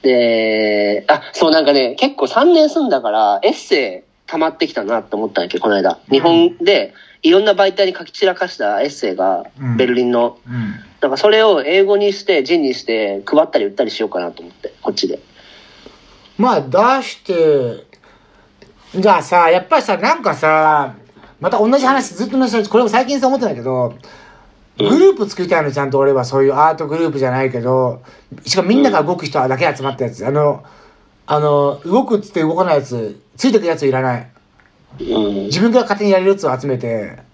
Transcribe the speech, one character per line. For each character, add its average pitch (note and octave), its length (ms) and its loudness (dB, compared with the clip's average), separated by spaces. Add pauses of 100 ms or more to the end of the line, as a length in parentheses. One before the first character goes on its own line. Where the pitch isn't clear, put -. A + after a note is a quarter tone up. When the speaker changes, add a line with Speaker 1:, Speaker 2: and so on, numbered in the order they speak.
Speaker 1:
で、 A2 1040 0
あ、 D3+ 140 2 (100)
そ E3 180 0
う、 - 20 4
な D#3+ 100 4
ん C#3+ 40 0
か C#3+ 80 4
ね、 C3 220 0
結 C#4 200 0
構 G#3 120 -2
三 E4+ 260 4
年 D#4 160 4
住 D4+ 160 -2
ん A#3+ 40 -2
だ D3 120 0
か G#2 100 -4
ら、 G#2 320 2
エ A3 60 4
ッ D#4 40 0
セ G2+ 500 -4
イ - 40 -20 (180)
溜 - 140 -8
ま D#3+ 80 0
っ - 100 -6
て D#3+ 100 -2
き - 60 -12
た A2+ 100 -6
な A2+ 160 -2
っ A2+ 40 -8
て - 120 -8
思 G#2+ 120 -4
っ - 20 -6
た F#2 120 -4
わ F2 60 -6
け、 F2+ 120 -6
こ A2+ 100 -2
の G#2 60 2
間。 F#2 320 0
Speaker 2:
う - 40 -2
ん。 - 20 4
Speaker 1:
日 C3+ 60 4
本 E3+ 380 4
で、 F4+ 380 0 (260)
い D#3+ 80 4
ろ F#3+ 100 6
ん G#3+ 60 0
な G#3 80 4
媒 F#3+ 220 2
体 G3+ 100 2
に F#3 80 -2
書 - 100 -12
き - 80 -18
散 - 160 -2
ら F3+ 80 0
か F3+ 120 -6
し - 100 -14
た G#2 240 -2
エ C#3 40 0
ッ D3 40 -6
セ G#2+ 220 -6
イ F2+ 40 -6
が、 F#2 300 -2 (160)
Speaker 2:
う - 20 -10
ん。 A#2+ 140 -4
Speaker 1:
ベ B2+ 80 2
ル B2 80 0
リ B2 120 0
ン B2 60 0
の。 A#2+ 360 -2
Speaker 2:
う B2 40 -14
ん。 A2+ 240 -6 (260)
Speaker 1:
な G3 60 0
ん G3 40 -2
か A3+ 60 -4
そ G#3 120 2
れ A3 140 4
を F#3+ 180 4
英 F3+ 220 2
語 G3+ 140 2
に G3+ 160 0
し - 100 -14
て、 D#3+ 200 0
字 E3 140 0
に C#3 160 0
し - 100 -10
て、 G2+ 440 -4
配 D3 180 2
っ - 60 -20
た - 80 -2
り G#2 60 -2
売 - 40 -4
っ - 40 -8
た A#2 100 -2
り A2 80 -4
し - 80 -12
よ A2 80 -2
う - 20 -8
か F#2 100 -6
な E2+ 120 -8
と E2 100 -20
思 E2+ 80 -20
っ - 40 -20
て、 - 280 -16
こ - 100 -6
っ G2 40 -8
ち - 120 -4
で。 - 120 -6 (1160)
Speaker 2:
ま A3 200 2
あ、 D3 40 0
出 C3+ 160 -2 (260)
し - 200 -14
て、 D3 600 0 (1120)
じ G3 140 2
ゃ F3+ 80 6
あ D3+ 60 -2
さ、 E3+ 260 4
や F3 100 4
っ F3+ 60 -8
ぱ D#4+ 120 2
り B3+ 40 2
さ、 G3 160 -2
な A#3 160 0
ん D#4+ 80 -4
か F3 140 -2
さ、 D#3 580 2 (460)
ま F3 100 -2
た A#3+ 80 0
同 A3 180 2
じ C#4 80 2
話、 C4 300 0
ず A3 140 -6
っ - 20 -10
と C4 80 -2
同 C4 80 2
じ A3+ 100 -4
話、 G#3 140 -2
こ G#3+ 80 2
れ B3 60 4
も G#3+ 60 0
最 A#3+ 180 0
近 C#4 120 -2
さ、 C4 60 0
思 C4 120 2
っ - 20 -4
て A3+ 80 -2
た D3 80 -4
け A#2+ 60 -12
ど、 B2+ 340 -2 (800)
Speaker 1:
う G#3 80 0
ん。 G3+ 40 2
Speaker 2:
グ C#4+ 100 4
ル F#4 140 8
ー - 40 -4
プ G#3 100 -2
作 - 140 -8
り F3 60 -4
た F3 120 2
い D3+ 40 0
の、 C#3+ 80 -2
ち C#3 80 -4
ゃ C#3+ 40 0
ん C3+ 60 -4
と C3+ 80 0
俺 C#3 140 4
は。 B2+ 140 0
そ C3+ 160 0
う - 20 4
い C#3 60 4
う C3 40 0
ア D3+ 140 4
ー D#3+ 80 0
ト D#3+ 100 -8
グ D3 120 -6
ル E3 100 0
ー D#3 40 -4
プ C#3 60 -8
じ C3 80 0
ゃ B2+ 60 -2
な C3 120 -2
い C3 80 -2
け B2 80 -6
ど、 B2+ 440 -2 (420)
し - 100 -4
か F#3 60 2
も E3+ 60 -2
み A3+ 80 4
ん C#4 80 4
な C4 80 4
が D3+ 100 2
動 F3 140 -2
く D#3+ 100 -10
人 C#3 220 -2
だ C3 100 -2
け D3+ 180 0
集 C3+ 60 -14
ま C3+ 80 -4
っ C3+ 80 -10
た C3 80 -6
や G#2+ 60 -8
つ。 - 100 -18
Speaker 1:
う G#2 40 -8
ん。 - 20 -2
Speaker 2:
あ C3+ 40 -2
の、 D3 320 0 (600)
あ D3+ 140 0
の、 C#3+ 440 0
動 G#3 220 0
く G#3 140 -2
っ - 20 -6
つ - 80 -18
っ - 40 -20
て E3 80 -2
動 D#3+ 140 0
か F#3 80 0
な F3 100 2
い - 20 4
や C#3 80 2
つ、 A#2 360 -8 (160)
つ - 120 -4
い B3+ 40 2
て G#3 80 4
く E3+ 60 -2
や E3 100 0
つ D3 120 -2
い C3+ 40 2
ら C3 120 -2
な B2 160 -2
い。 - 80 -16 (720)
Speaker 1:
う - 40 -10
ん。 G2+ 300 -2 (120)
Speaker 2:
自 C#3 140 -6
分 A3+ 120 2
が B3 100 4
勝 G3+ 180 -4
手 G#3 60 -2
に G3+ 60 4
や F#3+ 80 4
れ F#3 60 -2
る G3 60 4
や G3 40 2
つ E3 120 -6
を C3 140 -2
集 C#3+ 60 -8
め B2+ 100 -2
て。 A2+ 400 -8 (160)